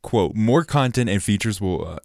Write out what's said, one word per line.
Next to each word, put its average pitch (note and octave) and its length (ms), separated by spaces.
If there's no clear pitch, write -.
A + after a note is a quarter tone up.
Quote, G#2 340
"More A#2+ 300
content B2 440
and G2 140
features G#2 380
will, E2+ 260
uh, E2 180